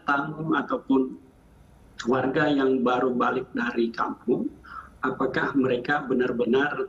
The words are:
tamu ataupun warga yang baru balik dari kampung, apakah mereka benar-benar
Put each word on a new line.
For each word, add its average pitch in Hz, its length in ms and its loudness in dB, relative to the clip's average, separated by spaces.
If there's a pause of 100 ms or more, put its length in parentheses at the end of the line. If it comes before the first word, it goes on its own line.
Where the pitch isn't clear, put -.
tamu 156 480 -2
ataupun 131 720 0 (800)
warga 131 400 0
yang 131 400 2
baru 127 240 2
balik 123 480 -2
dari 117 320 0
kampung, - 560 -2 (560)
apakah 135 560 -2
mereka 131 480 0
benar-benar 123 720 2 (120)